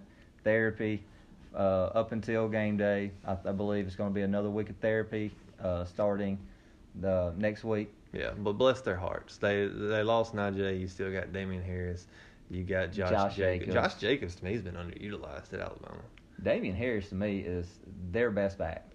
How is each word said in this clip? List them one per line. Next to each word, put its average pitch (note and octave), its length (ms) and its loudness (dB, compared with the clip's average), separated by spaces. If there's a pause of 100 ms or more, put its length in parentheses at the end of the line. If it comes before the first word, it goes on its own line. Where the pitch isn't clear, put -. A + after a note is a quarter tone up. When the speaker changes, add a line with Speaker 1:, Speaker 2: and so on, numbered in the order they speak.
(440)
Speaker 1:
therapy, G#2+ 580 2 (520)
uh, - 20 -14 (380)
up A2+ 180 2
until A2+ 380 2
game G#2+ 260 2
day. G2+ 360 2 (140)
I, G2+ 60 0 (140)
I G2+ 60 0
believe G#2 340 0
it's F#2 100 -8
gonna G#2 140 -2
be G2 120 0
another G2+ 280 2
week G#2 180 -2
of E2+ 80 -12
therapy, A2 560 0 (300)
uh, F2+ 240 0
starting G2+ 520 0 (640)
the F2+ 380 2
next G#2+ 260 0
week. G#2+ 300 0 (180)
Speaker 2:
Yeah, D#2 240 -4
but G#2 180 0
bless B2+ 260 6
their G2 160 0
hearts. - 400 -6
They, G2+ 320 2
they G#2 340 0
lost A2+ 320 2
Najee. G2 460 0
You F#2 80 -4
still F#2+ 240 -4
got F#2 200 -4
Damian F#2+ 300 -4
Harris. F2+ 460 -4 (420)
You F2+ 140 -4
got F#2 280 2
Josh F#2 180 0
Speaker 1:
Josh G2 260 4
Speaker 2:
Jacobs. F#2 360 2
Speaker 1:
Jacobs. - 20 2 (200)
Speaker 2:
Josh - 60 -16
Jacobs, G#2 340 0
to - 100 -12
me, F#2 100 -2
has A#2 80 -4
been F2+ 120 -8
underutilized F2 800 -10
at F#2 80 -6
Alabama. G1+ 400 -10 (420)
Speaker 1:
Damian B2+ 320 2
Harris, G#2+ 360 -2
to - 40 -6
me, G2 260 0
is F2 280 -4 (420)
their A2+ 220 2
best G2 260 2
back. E2 360 -6